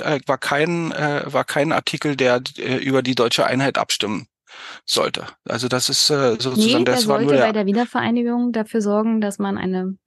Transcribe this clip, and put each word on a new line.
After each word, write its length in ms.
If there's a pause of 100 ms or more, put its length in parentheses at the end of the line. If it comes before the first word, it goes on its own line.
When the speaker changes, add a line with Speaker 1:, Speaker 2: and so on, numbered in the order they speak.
Speaker 1:
äh, 220
war 100
kein, 540
äh, 340
war 180
kein 280
Artikel, 440
der, 280 (140)
äh, 200
über 240
die 140
deutsche 320
Einheit 320
abstimmen 480 (560)
sollte. 440 (180)
Also 220
das 220
ist, 200
äh, 300
sozusagen, 400
Speaker 2:
Nee, 40
der 120
Speaker 1:
das 120
war 120
nur 100
Speaker 2:
sollte 120
Speaker 1:
der 60
Speaker 2:
bei 60
der 140
Wiedervereinigung 840
dafür 300
sorgen, 400
dass 160
man 220
eine 360 (120)